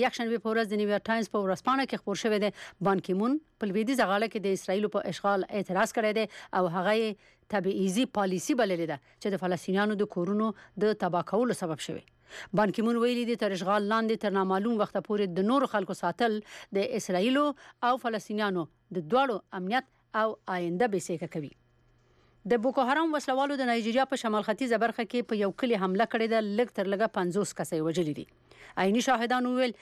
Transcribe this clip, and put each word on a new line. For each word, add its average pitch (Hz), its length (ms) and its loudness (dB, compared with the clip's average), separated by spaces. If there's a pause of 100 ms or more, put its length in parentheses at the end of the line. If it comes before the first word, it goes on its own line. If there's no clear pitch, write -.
یکشنبې 233 400 -4
په 220 80 0
ورځ 226 220 0
د 208 80 0
نیویارک 208 260 -2
ټایمز 226 240 -2
په 208 140 0
ورځپاڼه 254 420 0
کې - 160 -6
خپور 202 200 -4
شوی 214 200 2
دی، 196 80 0 (360)
بان 190 200 2
کیمون 233 320 2
په - 320 -6
لویدیځه 226 400 2
غاړه 214 180 2
کې 220 140 -6
د - 20 2 (140)
اسرائیلو 202 380 -2
په 196 160 -4
اشغال 202 340 0
اعتراض 196 500 -2
کړی 214 120 2 (100)
دی 214 40 0 (280)
او 185 100 2 (140)
هغه 202 240 2
یې 220 80 0 (480)
تبعیضي 196 500 0 (140)
پالیسي 190 320 0 (100)
بللې 170 320 0
ده - 20 -14 (220)
چې - 140 -4
د 185 120 -4
فلسطینیانو 196 560 0
د 208 160 -2
کورونو 208 380 0 (280)
د 214 220 2
تباه 170 300 0
کولو 233 300 2
سبب 156 260 -6
شوی. - 180 -10 (480)
بان 208 180 4
کیمون 233 220 0
ویلي 240 320 2
دي، 240 100 0
تر 202 140 0
اشغال 202 380 0
لاندې 220 320 0
تر 208 120 0
نامعلوم 196 460 2
وخته 196 260 0
پورې 202 300 0
د 190 100 2
نورو 262 240 4
خلکو 190 280 -2
ساتل 214 360 0 (400)
د 196 100 2 (120)
اسرائیلو 202 440 2 (460)
او - 20 4 (140)
فلسطینیانو 208 580 -2 (340)
د 180 120 -2
دواړو 240 500 0
امنیت 202 320 -2 (300)
او 220 80 2 (260)
آینده 180 380 0
بې 180 160 0
سیکه 170 260 -4
کوي. 147 160 -6 (1000)
د 233 140 2
بوکو 262 240 2
حرام 311 260 2
وسلوالو 277 460 0
د 254 80 0
نایجیریا 233 420 2
په 269 100 -4
شمال 214 280 0
ختیځه 226 340 0
برخه 233 220 0
کې 240 260 -2
په 214 100 0
یو 196 80 2 (140)
کلي 233 180 2
حمله 196 320 2
کړې 226 200 0
ده، 226 60 4 (200)
لږ 240 180 0
تر 196 140 0
لږه 202 160 2 (100)
پنځوس 185 420 0
کسه 170 160 -4
یې 156 120 0
وژلي 160 320 0
دي. - 60 -10 (580)
عیني 208 240 4
شاهدان 247 420 2
وویل، 247 320 0